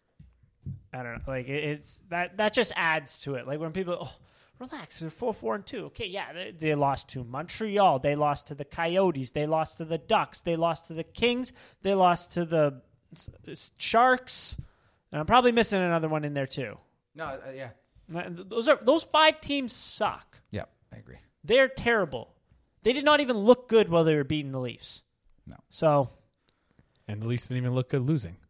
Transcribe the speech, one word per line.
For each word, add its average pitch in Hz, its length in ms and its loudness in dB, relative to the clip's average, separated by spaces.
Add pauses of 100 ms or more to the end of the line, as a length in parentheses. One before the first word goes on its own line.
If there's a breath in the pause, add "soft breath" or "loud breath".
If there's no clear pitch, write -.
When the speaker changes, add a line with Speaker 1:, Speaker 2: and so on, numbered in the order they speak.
(920)
Speaker 1:
I 127 100 -10
don't 117 120 -8
know. 117 120 -10
Like, 131 220 -6
it, 147 160 -4
it's 147 440 -8
that, 175 300 -6
that 214 140 2
just 233 240 0
adds 160 460 -2
to 139 140 -6
it. 120 100 -8
Like, 147 140 -6
when 160 120 -6
people, 175 280 -4
"Oh, - 120 -12 (460 soft breath)
relax, 254 420 -14
they're 160 100 -8
four, 233 220 -6
four, 220 220 -6
and 202 100 -8
two." 185 220 -10
Okay, 208 220 -12
yeah, 175 240 -10
they, 170 180 -12
they 156 240 0
lost 139 360 0
to 127 140 -10
Montreal. 175 760 2
They 143 160 0
lost 147 320 0
to 151 60 -12
the 139 100 -12
Coyotes. 170 640 0
They 151 160 -2
lost 160 320 -2
to 165 60 -10
the 160 140 -4
Ducks. 170 420 -2
They 170 160 -2
lost 165 300 -2
to 165 80 -14
the 160 100 -8
Kings. 240 480 -2 (300 soft breath)
They 196 120 2
lost 180 380 4
to 175 120 -2
the 151 380 2 (320)
s-, - 160 -16 (160)
s-, - 320 -14
Sharks. - 800 2 (560 loud breath)
And 151 80 -4
I'm 156 60 -4
probably 240 260 6
missing 214 280 2
another 170 280 0
one 151 160 -2
in 147 100 -6
there 139 120 -2
too. 117 300 -8 (380)
Speaker 2:
No, 160 100 -10
uh, 135 140 -8 (160)
yeah. 131 160 -12 (440)
Speaker 1:
And 175 220 -8
th-, 190 120 -16
those 226 200 0
are, 277 140 6
those 285 220 4
five 311 360 4
teams 277 320 -4
suck. - 680 -6 (100)
Speaker 2:
Yep, - 180 -8 (240)
I 107 40 -18
agree. 107 220 -20 (260)
Speaker 1:
They're 254 240 4
terrible. 196 640 -2 (480)
They 233 100 4
did 277 120 -2
not 294 160 6
even 240 180 0
look 233 300 6
good 220 200 6
while 165 160 4
they 160 120 4
were 143 80 0
beating 143 280 -4
the 131 80 -6
Leafs. - 440 -10 (420)
Speaker 2:
No. - 100 -18 (140)
Speaker 1:
So. 147 400 2 (1000)
Speaker 3:
And 107 140 -8
the 113 60 -6
Leafs 120 200 -4
didn't 127 160 -4
even 123 100 -2
look 127 160 0
good 135 120 0
losing. 120 340 -2 (140)